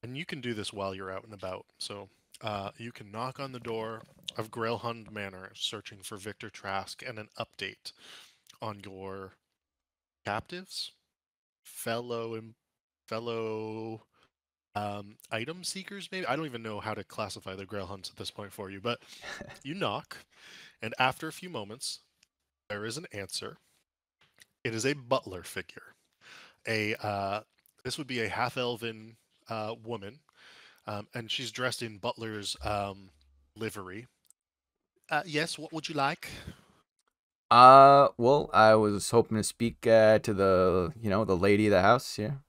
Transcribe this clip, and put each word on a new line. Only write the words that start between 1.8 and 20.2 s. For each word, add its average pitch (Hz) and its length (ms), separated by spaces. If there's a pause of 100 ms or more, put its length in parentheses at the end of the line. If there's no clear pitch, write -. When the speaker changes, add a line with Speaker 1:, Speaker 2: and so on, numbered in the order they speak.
Speaker 1:
so, 101 300 (320)
uh, 101 360
you 117 140
can 104 200
knock 123 280
on 135 140
the 123 60
door 113 440 (340)
of 110 140
Grailhund 117 600
Manor, 98 440
searching - 480
for 110 140
Victor 104 320
Trask 98 520
and 123 160
an 107 120 (100)
update - 540 (680)
on 104 200
your 95 520 (920)
captives, - 680 (720)
fellow 117 720
em-, 110 200 (520)
fellow, 110 960 (720)
um, 104 420 (140)
item 147 320
seekers, 190 480
maybe? 185 160
I 123 80
don't 160 120
even 120 160
know 107 160
how 107 160
to 101 80
classify 98 520
the 98 100
Grailhunds 98 460
at - 60
this 95 140
point 101 220
for 98 160
you, 98 120
but 117 180 (320)
Speaker 2:
<laughs> - 320
Speaker 1:
you 139 120
knock, 127 420 (640)